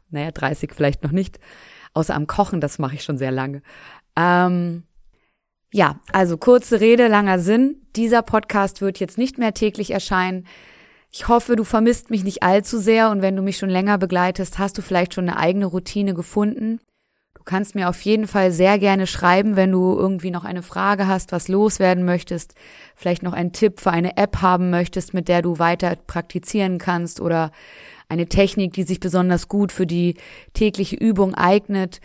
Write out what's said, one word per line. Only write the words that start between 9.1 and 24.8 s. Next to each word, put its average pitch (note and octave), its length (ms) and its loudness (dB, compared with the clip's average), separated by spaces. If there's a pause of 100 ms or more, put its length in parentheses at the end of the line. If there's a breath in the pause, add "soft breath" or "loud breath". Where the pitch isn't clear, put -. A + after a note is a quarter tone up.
nicht C4 180 -2
mehr A3+ 160 -2
täglich G#3 380 -4
erscheinen. F#3 560 -2 (640 loud breath)
Ich - 180 -12
hoffe, A#3 280 2
du A3 80 0
vermisst A#3 440 0
mich G#3+ 140 -2
nicht F#3+ 220 -6
allzu G#3 340 2
sehr A3 320 4
und G3+ 100 -2
wenn F#3+ 160 0
du F#3+ 60 -4
mich F#3+ 160 -4
schon G3 100 -4
länger F#3+ 300 2
begleitest, F3+ 600 -2
hast G3 200 -4
du - 20 -6
vielleicht F3+ 320 -2
schon F3+ 160 -4
eine - 80 -4
eigene F#3 300 0
Routine F#3 480 -4
gefunden. G#3+ 680 -2 (540)
Du - 100 -20
kannst F#3+ 300 -4
mir F3+ 160 -2
auf - 120 -6
jeden G#3+ 240 0
Fall F#3+ 260 2
sehr F#3 260 4
gerne F#3+ 280 2
schreiben, F#3+ 500 2
wenn F#3+ 160 4
du F#3 260 2
irgendwie F#3 320 -2
noch F3 140 -8
eine F3+ 180 -8
Frage F#3+ 460 -2
hast, F#3+ 240 -2
was E3+ 160 -4
loswerden F#3+ 560 2
möchtest, F3 500 -4 (400 loud breath)
vielleicht F3 300 -4
noch F3 100 -6
einen F3 180 -4
Tipp - 280 0
für F#3+ 100 0
eine E3+ 260 0
App - 240 0
haben F3+ 300 2
möchtest, F3 440 -2